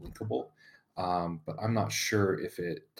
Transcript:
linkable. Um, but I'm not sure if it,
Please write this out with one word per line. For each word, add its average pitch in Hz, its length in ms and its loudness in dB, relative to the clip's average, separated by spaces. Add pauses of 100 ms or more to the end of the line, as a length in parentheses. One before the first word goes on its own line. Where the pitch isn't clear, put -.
linkable. 131 440 -6 (500)
Um, 87 480 0
but 80 160 -6
I'm 110 120 2
not 104 180 2
sure 98 480 4
if - 200 -6
it, 87 240 -4 (160)